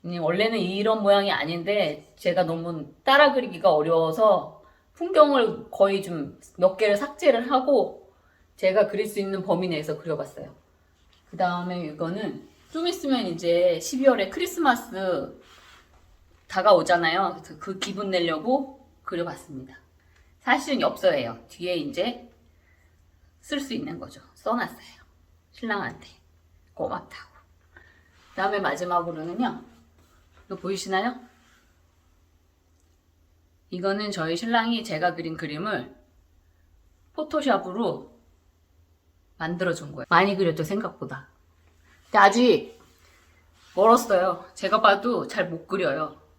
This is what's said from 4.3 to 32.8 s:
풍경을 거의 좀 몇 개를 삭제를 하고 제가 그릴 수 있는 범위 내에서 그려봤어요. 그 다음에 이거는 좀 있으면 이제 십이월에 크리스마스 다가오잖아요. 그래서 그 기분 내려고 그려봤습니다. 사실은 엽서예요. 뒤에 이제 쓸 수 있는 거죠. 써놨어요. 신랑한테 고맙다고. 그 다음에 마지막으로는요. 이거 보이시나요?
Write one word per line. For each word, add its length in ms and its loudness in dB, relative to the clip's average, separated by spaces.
풍경을 800 2
거의 320 2
좀 360 -8
몇 200 4
개를 200 2
삭제를 540 0
하고 600 0
제가 320 2
그릴 200 -4
수 120 -6
있는 240 -4
범위 240 0
내에서 300 -4
그려봤어요. 580 -10
그 80 -16
다음에 480 -2
이거는 640 -8
좀 160 -4
있으면 400 -2
이제 520 2
십이월에 500 2
크리스마스 1040 -2
다가오잖아요. 880 4
그래서 240 -18
그 200 -10
기분 300 -6
내려고 800 -2
그려봤습니다. 720 -10
사실은 400 0
엽서예요. 680 0
뒤에 280 -6
이제 540 -6
쓸 200 -8
수 140 -8
있는 260 -8
거죠. 220 -18
써놨어요. 680 -6
신랑한테 560 -8
고맙다고. 580 -10
그 640 -20
다음에 240 -2
마지막으로는요. 1120 -4
이거 60 -8
보이시나요? 580 -4